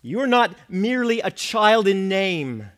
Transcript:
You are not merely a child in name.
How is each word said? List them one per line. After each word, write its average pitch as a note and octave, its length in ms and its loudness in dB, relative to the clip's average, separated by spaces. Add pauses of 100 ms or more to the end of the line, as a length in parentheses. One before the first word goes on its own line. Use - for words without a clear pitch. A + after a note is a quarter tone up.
You D3+ 160 -6
are C#4 80 0
not A#3+ 280 2 (140)
merely A#3 520 0
a F#3 100 -2
child G#3+ 560 2
in F#3+ 200 0
name. D#3 720 -4